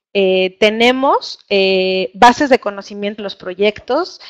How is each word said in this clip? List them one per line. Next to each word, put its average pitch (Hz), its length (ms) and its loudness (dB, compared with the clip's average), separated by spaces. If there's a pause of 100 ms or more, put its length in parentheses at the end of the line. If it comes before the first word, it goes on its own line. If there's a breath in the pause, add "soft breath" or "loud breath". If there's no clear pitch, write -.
(140)
eh, 185 460 0
tenemos, 254 800 0 (100)
eh, 190 640 0
bases 240 360 2
de 254 100 2
conocimiento 202 640 -10
en - 20 -10
los 190 140 -12
proyectos, 208 800 -4 (100 loud breath)